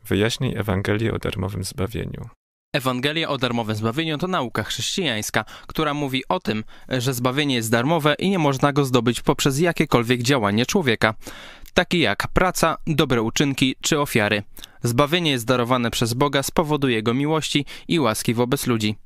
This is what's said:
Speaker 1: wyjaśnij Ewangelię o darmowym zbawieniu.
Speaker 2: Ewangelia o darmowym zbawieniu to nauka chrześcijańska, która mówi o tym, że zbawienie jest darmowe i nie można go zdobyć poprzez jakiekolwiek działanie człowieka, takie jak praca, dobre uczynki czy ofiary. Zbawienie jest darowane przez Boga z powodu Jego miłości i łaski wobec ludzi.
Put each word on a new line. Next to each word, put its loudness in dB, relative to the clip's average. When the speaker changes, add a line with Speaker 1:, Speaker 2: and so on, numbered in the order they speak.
Speaker 1:
wyjaśnij 0
Ewangelię -2
o -4
darmowym -6
zbawieniu. -8
Speaker 2:
Ewangelia -2
o -4
darmowym -2
zbawieniu -2
to -4
nauka -2
chrześcijańska, -4
która -2
mówi -4
o 0
tym, -4
że -2
zbawienie 0
jest 0
darmowe 4
i 2
nie 2
można 2
go 4
zdobyć 2
poprzez 2
jakiekolwiek 2
działanie 2
człowieka, 2
takie 2
jak 2
praca, 2
dobre 2
uczynki 0
czy 0
ofiary. 2
Zbawienie 2
jest -2
darowane 0
przez -2
Boga 2
z -4
powodu 0
Jego 0
miłości -2
i 0
łaski 0
wobec 0
ludzi. 0